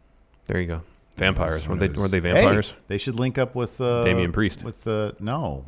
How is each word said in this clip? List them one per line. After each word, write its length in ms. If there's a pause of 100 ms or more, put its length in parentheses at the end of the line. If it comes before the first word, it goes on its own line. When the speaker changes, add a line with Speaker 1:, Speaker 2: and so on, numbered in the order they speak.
(440)
Speaker 1:
There 160
you 60
go. 140 (360)
Vampires. 440
Speaker 2:
Yes, 80
Speaker 1:
Weren't 100
they, 80
Speaker 2:
when 80
it 40
Speaker 1:
weren't 120
they 80
Speaker 2:
was, 140
Speaker 1:
vampires? 360
Speaker 2:
hey, 60 (140)
they 100
should 200
link 200
up 160
with, 260
uh, 220
Speaker 1:
Damian 280
Priest. 320
Speaker 2:
with 200
the, 360
no, 480